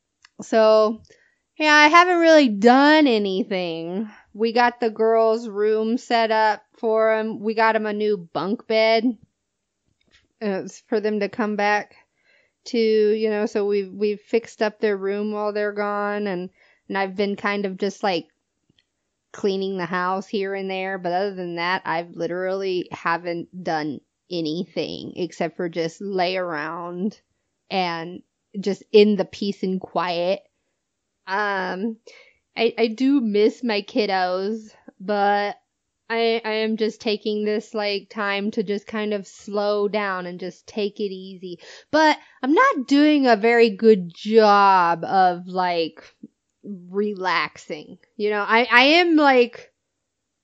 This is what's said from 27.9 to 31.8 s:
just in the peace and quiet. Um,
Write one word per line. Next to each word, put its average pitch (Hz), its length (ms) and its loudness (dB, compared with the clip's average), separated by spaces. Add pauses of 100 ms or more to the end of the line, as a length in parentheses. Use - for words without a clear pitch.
just 190 220 -4 (100)
in 208 260 6
the 196 80 0
peace - 360 -8
and 185 180 -4
quiet. 175 600 -4 (840)
Um, 196 720 -4 (600)